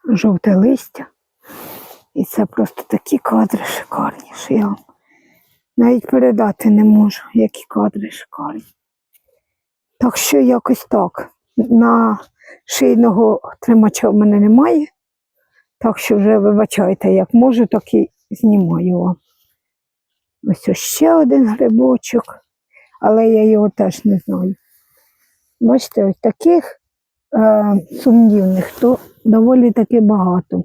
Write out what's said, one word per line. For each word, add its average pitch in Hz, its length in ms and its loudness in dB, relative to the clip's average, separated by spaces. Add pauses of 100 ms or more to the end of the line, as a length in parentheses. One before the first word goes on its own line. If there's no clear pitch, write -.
жовте 208 500 0
листя. 233 500 -2 (1080)
І 196 120 -4
це 214 200 -4
просто - 380 -6
такі - 340 -4
кадри - 480 -2
шикарні, - 720 -10
що - 180 -8
я 208 120 0
вам 202 120 -6 (1000)
навіть 240 300 0
передати 226 640 0
не 214 140 4
можу, 214 400 2 (100)
які - 340 -2
кадри - 440 -6
шикарні. - 520 -16 (1400)
Так 247 180 -2
що - 220 0
якось 247 500 0
так. 190 400 -4 (280)
На 226 640 0 (460)
шийного 226 760 0 (180)
тримача 220 500 2
в 196 40 -2
мене 208 260 2
немає, 285 480 2 (920)
так 226 200 -4
що - 180 -2
вже 214 200 2
вибачайте, 202 720 0
як 190 220 -2
можу, 240 320 2
так - 280 -6
і - 160 0 (220)
знімаю 180 680 0
вам. 175 160 -2 (1300)
Ось, - 260 -4
ось 180 80 0
ще - 380 0
один 269 320 2
грибочок, 240 760 0 (800)
але 220 260 2
я 220 160 2
його 214 260 2
теж - 360 -4
не 202 140 0
знаю. 185 360 -6 (1080)
Бачите, 233 440 0
ось 196 160 -2
таких, - 600 -2 (540)
е, 214 400 2 (280)
сумнівних, 208 760 2
то 247 200 0 (260)
доволі 233 460 4
таки 226 300 0
багато. 185 640 0